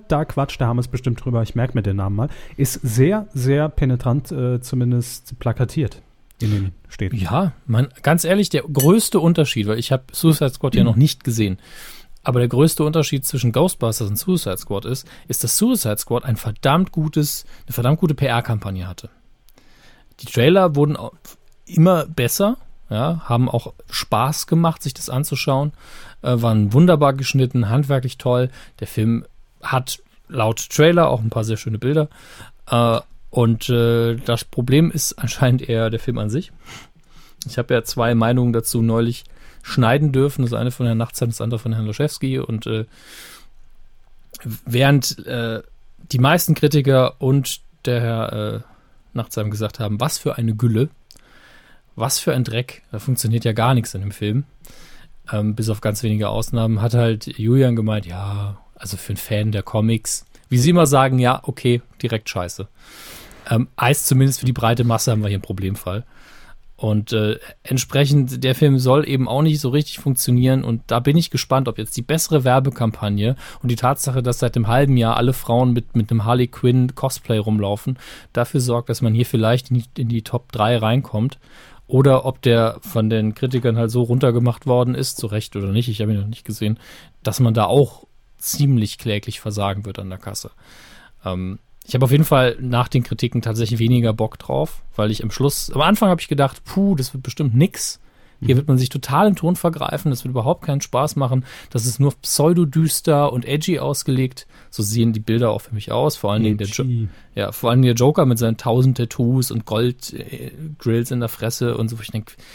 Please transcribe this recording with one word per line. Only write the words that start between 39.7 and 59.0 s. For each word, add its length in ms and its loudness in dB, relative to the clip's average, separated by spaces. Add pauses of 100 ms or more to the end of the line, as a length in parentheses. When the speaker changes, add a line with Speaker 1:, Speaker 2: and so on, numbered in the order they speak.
Speaker 2:
dürfen. 300 2
Das 100 -2
eine 180 -2
von 160 -4
Herrn 120 0
Nachtsheim, 320 -4
das 100 -6
andere 180 -4
von 140 -4
Herrn 140 -2
Laschewski. 520 -4
Und, 300 -6
äh, 160 -2 (1800)
während, 640 2
äh, 360 -6 (500)
die 60 0
meisten 360 2
Kritiker 640 2
und 400 0 (240)
der 160 0
Herr, 320 -2
äh, 280 -6 (520)
Nachtsheim 380 -6
gesagt 300 -6
haben, 180 -4
was 200 -2
für 180 -4
eine 180 0
Gülle, 340 2 (1080)
was 240 -4
für 160 -2
ein 100 0
Dreck, 380 -6 (100)
da 60 -6
funktioniert 460 -2
ja 80 0
gar 220 2
nichts 200 0
in 80 -8
dem 100 -6
Film. 320 -2 (880)
Ähm, 220 -2
bis 160 -4
auf 100 -4
ganz 220 -4
wenige 260 0
Ausnahmen 540 0
hat 120 0
halt 320 2 (120)
Julian 360 4
gemeint, 320 -2
ja, 520 -8 (160)
also 220 -12
für 140 -10